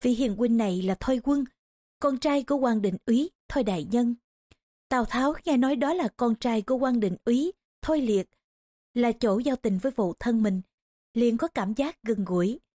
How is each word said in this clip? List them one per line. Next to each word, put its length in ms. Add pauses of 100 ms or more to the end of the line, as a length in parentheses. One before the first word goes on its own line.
"Vị 100
hiền 240
huynh 220
này 240
là 180
Thôi 240
Quân, 220 (540)
con 200
trai 240
của 120
quan 260
định 240
úy 240 (180)
Thôi 160
Đại 280
Nhân." 240 (760)
Tào 160
Tháo 280 (120)
nghe 120
nói 180
đó 180
là 140 (100)
con 180
trai 260
của 140
quan 240
định 260
úy 260 (300)
Thôi 200
Liệt, 280 (640)
là 180
chỗ 280
giao 160
tình 220
với 140
phụ 280
thân 240
mình, 180 (520)
liền 240
có 100
cảm 260
giác 300
gần 220
gũi. 340 (200)